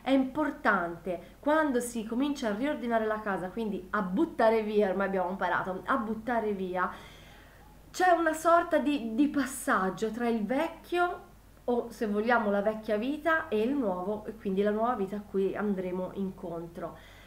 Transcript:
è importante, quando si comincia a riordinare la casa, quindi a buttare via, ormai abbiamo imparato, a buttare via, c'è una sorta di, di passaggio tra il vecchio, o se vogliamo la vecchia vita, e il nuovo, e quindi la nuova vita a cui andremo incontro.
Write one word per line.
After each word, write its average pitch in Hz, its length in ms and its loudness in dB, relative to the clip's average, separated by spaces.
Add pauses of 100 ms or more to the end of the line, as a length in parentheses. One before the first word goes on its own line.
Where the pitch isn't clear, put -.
è 254 80 0
importante, 208 1300 0
quando 294 400 2
si 233 260 -4
comincia 254 440 -2
a 202 60 -2
riordinare 233 500 0
la 214 140 0
casa, 185 300 -4
quindi 196 400 -4
a 208 120 0
buttare 220 600 4
via, 208 280 2
ormai 196 180 0
abbiamo 185 220 0
imparato, 185 560 -2
a 269 120 2
buttare 220 560 -2
via, 180 380 -2 (960)
c'è 370 200 4
una 330 240 4
sorta 339 460 4
di, 240 340 0
di 277 140 4
passaggio 220 800 0
tra 233 180 -2
il 226 180 0
vecchio, 330 840 -2 (340)
o 233 260 -2
se 226 160 -4
vogliamo 214 420 2
la 202 120 2
vecchia 214 360 -2
vita, 302 520 0
e 214 120 0
il 254 120 0
nuovo, 202 520 -2
e - 100 -8
quindi 196 260 -2
la 208 100 2
nuova 226 240 0
vita 196 220 -4
a 208 40 -6
cui 190 340 -2
andremo 185 580 -4
incontro. 175 840 -8 (300)